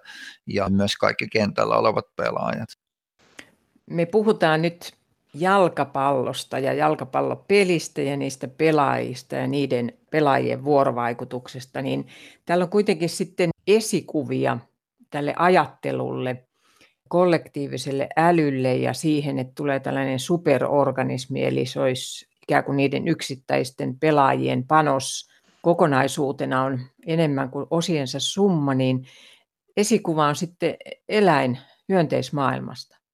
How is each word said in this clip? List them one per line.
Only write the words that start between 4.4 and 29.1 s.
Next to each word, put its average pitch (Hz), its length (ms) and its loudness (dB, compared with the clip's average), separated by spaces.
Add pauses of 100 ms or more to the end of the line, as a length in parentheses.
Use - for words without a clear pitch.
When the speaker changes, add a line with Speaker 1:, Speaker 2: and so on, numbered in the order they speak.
Speaker 2:
nyt 170 320 -4 (400)
jalkapallosta 139 1300 0
ja 131 140 0
jalkapallopelistä 151 1300 0
ja 139 160 -2
niistä 135 300 -6
pelaajista 131 880 0
ja 131 120 -4
niiden 131 460 -2 (180)
pelaajien 131 520 2
vuorovaikutuksesta, 127 1200 -2
niin 135 260 -4 (380)
täällä 180 180 0
on 170 60 -2
kuitenkin 190 400 0
sitten 175 400 -2 (180)
esikuvia 135 920 0 (520)
tälle 147 280 -4
ajattelulle, 131 1080 0 (640)
kollektiiviselle 143 1080 0
älylle 143 580 4
ja 127 180 0
siihen, 143 460 0
että 127 160 -6
tulee 143 240 -2
tällainen 135 400 -2
superorganismi, 131 1300 0
eli 131 200 0
se 135 140 -6
olisi 127 480 -4 (160)
ikään 143 200 2
kuin 139 140 -4
niiden 139 300 0
yksittäisten 135 920 -4
pelaajien 131 680 2
panos 147 640 0 (320)
kokonaisuutena 135 1040 0
on 135 160 -2 (260)
enemmän 147 440 0
kuin 135 200 -8
osiensa 147 500 -2
summa, 160 540 0
niin 131 340 0 (720)